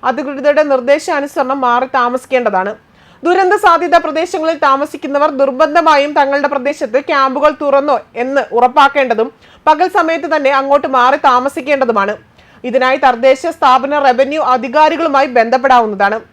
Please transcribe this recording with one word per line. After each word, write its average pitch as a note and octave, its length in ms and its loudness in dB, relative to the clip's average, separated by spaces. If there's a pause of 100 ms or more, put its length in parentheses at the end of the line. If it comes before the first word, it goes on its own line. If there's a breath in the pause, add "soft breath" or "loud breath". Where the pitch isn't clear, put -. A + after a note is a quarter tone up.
അധികൃതരുടെ C#4 600 0
നിർദ്ദേശാനുസരണം C#4 960 -2
മാറി B3 240 0
താമസിക്കേണ്ടതാണ്. A#3+ 880 -2 (480 soft breath)
ദുരന്ത F#4 300 2
സാധ്യത E4+ 440 2
പ്രദേശങ്ങളിൽ E4 600 -4
താമസിക്കുന്നവർ C#4+ 760 -2
നിർബന്ധമായും C#4+ 800 0
തങ്ങളുടെ C#4+ 340 0
പ്രദേശത്ത് C#4 520 -4
ക്യാമ്പുകൾ C#4+ 640 0
തുറന്നോ C#4 380 0 (160)
എന്ന് C4 260 -2 (100)
ഉറപ്പാക്കേണ്ടതും B3 800 2 (360 soft breath)
പകൽ D#4 200 2
സമയത്ത് E4 480 -2
തന്നെ C#4 160 0
അങ്ങോട്ട് C#4 360 0
മാറി C4 280 2
താമസിക്കേണ്ടതുമാണ്. B3+ 1040 0 (460 soft breath)
ഇതിനായി B3+ 340 0
തദ്ദേശ C4 520 2
സ്ഥാപന C4+ 500 0
റവന്യൂ C4+ 420 0
അധികാരികളുമായി C#4 880 0
ബന്ധപ്പെടാവുന്നതാണ്. A#3 920 0 (140)